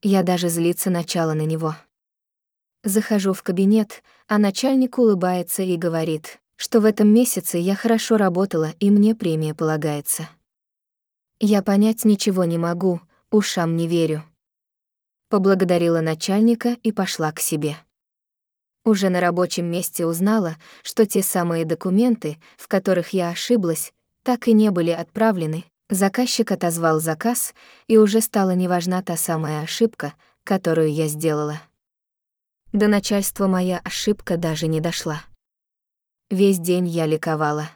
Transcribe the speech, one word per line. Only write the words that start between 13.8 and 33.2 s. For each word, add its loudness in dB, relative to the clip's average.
верю. 0
Поблагодарила 2
начальника 0
и 0
пошла -4
к -12
себе. -4
Уже 2
на 0
рабочем 0
месте -4
узнала, 0
что 0
те 0
самые -2
документы, 0
в -20
которых 0
я -2
ошиблась, -2
так -2
и 6
не 6
были 0
отправлены. -2
Заказчик 0
отозвал 0
заказ, -4
и 6
уже 6
стала 0
неважна 0
та -6
самая -4
ошибка, -2
которую 0
я -2
сделала. -4
До 2
начальства 0